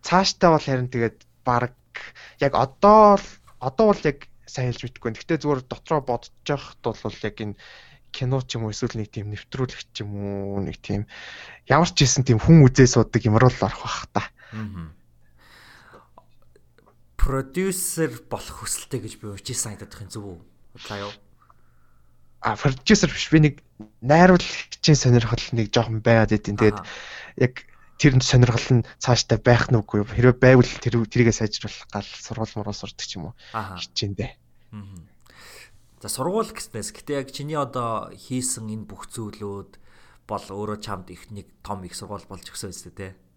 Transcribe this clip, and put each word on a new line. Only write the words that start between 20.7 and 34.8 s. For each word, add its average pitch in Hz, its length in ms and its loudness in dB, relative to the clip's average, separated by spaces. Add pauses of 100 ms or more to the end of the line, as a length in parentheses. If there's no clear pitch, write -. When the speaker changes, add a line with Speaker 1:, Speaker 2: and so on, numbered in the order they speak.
Speaker 2:
Бодлоо 104 200 -12 (120)
юу? - 20 -18 (1300)
Speaker 1:
А, 110 100 -2
продюсер 147 560 0
биш, - 220 -8
би 156 100 6
нэг 147 120 4 (500)
найруулагчийн 175 880 4
сонирхол 120 480 2 (140)
нэг 113 180 -2
жоохон 113 300 0
байгаад 113 320 4
идэв. 104 180 -4
Тэгээд 104 240 2
Speaker 2:
Аха. 95 80 -14 (560)
Speaker 1:
яг - 240 -2 (320)
тэр 139 160 4
нь 127 80 4
сонирхол 120 460 4 (100)
нь 113 80 0 (160)
цаашдаа 117 400 0
байх 120 300 4
нь 117 80 4
үгүй 104 240 -2
юу? - 80 -10
Хэрвээ 123 260 4
байвал 127 300 6 (100)
тэр, 117 240 -2
тэрийгэ 113 320 2
сайжруулах - 560 -8
гал 104 160 -10
сургууль - 560 -10
муруу 104 140 -10
сурдаг - 260 -14
ч - 160 -14
юм 85 140 -14
уу. - 20 -20 (220)
Speaker 2:
Аха. 98 240 -12
Speaker 1:
Хичээндээ. - 500 -8 (460)
Speaker 2:
Мгм. 98 240 -18 (1040)